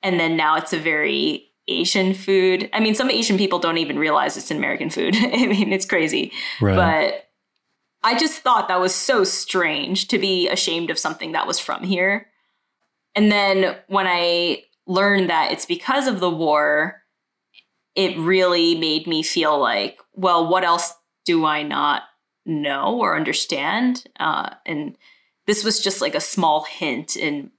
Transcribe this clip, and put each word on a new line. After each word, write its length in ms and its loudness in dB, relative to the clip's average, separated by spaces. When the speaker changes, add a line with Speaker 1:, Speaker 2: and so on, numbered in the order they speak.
Speaker 1:
And 180 0
then 160 0
now 220 2
it's 160 -4
a 60 -2
very 680 -2
Asian 460 0
food. 600 2
I 80 0
mean, 140 2
some 140 0
Asian 280 0
people 220 2
don't 180 0
even 200 -2
realize 380 2
it's 160 -2
an 60 -4
American 320 -4
food. 260 -2
<laughs> 20 2
I 300 0
mean, 240 2
it's 140 -2
crazy. 460 -2
Speaker 2:
Right. 140 4
Speaker 1:
But 540 2
I 140 2
just 220 0
thought 260 2
that 140 0
was 120 2
so 300 2
strange 840 -2
to 100 0
be 300 0
ashamed 400 -2
of 100 -2
something 320 -4
that 160 -2
was 120 -2
from 240 -6
here. 440 0
And 160 4
then 460 2
when 200 0
I 560 0
learned 440 2
that 240 0
it's 120 -4
because 420 -2
of 120 -2
the 100 0
war, 720 0
it 220 0
really 580 4
made 320 -2
me 160 -2
feel 340 0
like, 420 0
well, 360 2
what 160 2
else 280 2
do 200 2
I 180 0
not 400 -2
know 540 -2
or 160 0
understand? 880 -2
Uh, 300 -2
and 320 -8
this 180 0
was 180 0
just, 200 -2
like, 140 -2
a 40 0
small 440 2
hint 520 -6
in 440 -4